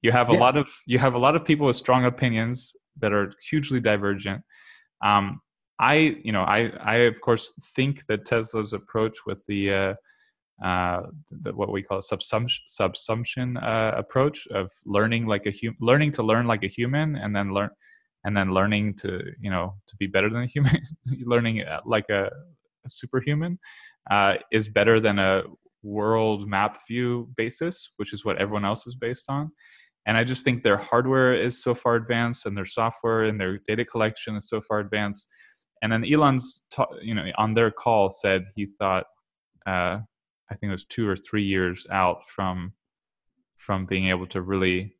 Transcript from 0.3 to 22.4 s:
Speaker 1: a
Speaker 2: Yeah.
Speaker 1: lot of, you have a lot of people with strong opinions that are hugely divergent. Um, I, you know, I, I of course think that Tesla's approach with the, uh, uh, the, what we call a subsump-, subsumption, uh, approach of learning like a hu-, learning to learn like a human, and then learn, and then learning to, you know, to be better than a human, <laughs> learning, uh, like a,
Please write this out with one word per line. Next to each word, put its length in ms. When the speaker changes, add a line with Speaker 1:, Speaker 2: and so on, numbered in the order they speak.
Speaker 1:
a 20
Speaker 2:
Yeah. 80
Speaker 1:
lot 160
of, 120
you 120
have 160
a 40
lot 180
of 80
people 220
with 100
strong 300
opinions 680
that 160
are 200
hugely 320
divergent. 600
Um, 360
I, 460
you 80
know, 100
I, 380
I 140
of 100
course 320
think 300
that 180
Tesla's 480
approach 540
with 200
the, 260
uh, 220
uh, 380
the, 240
what 180
we 100
call 160
a 40
subsump-, 680
subsumption, 960
uh, 340
approach 520
of 220
learning 420
like 200
a 40
hu-, 300
learning 320
to 100
learn 240
like 160
a 60
human, 480
and 180
then 200
learn, 160
and 120
then 160
learning 420
to, 280
you 100
know, 240
to 100
be 100
better 220
than 140
a 40
human, 320
<laughs> 240
learning, 380
uh, 240
like 240
a, 140